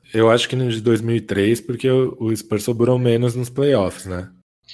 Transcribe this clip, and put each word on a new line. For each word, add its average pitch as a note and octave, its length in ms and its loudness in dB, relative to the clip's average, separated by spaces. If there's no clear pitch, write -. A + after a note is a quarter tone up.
Eu A2+ 160 6
acho A#2+ 180 2
que B2+ 80 -4
no B2+ 140 0
de A2 120 -4
dois A2+ 200 2
mil A#2 140 -2
e A2+ 60 0
três, G#2+ 380 0
porque B2 300 -4
o, C3 300 0
o A2 160 -2
Spurs G#2 280 -4
sobrou A#2+ 340 2
menos A#2+ 380 2
nos B2 140 -6
playoffs, B2+ 560 0
né? F#2 240 -10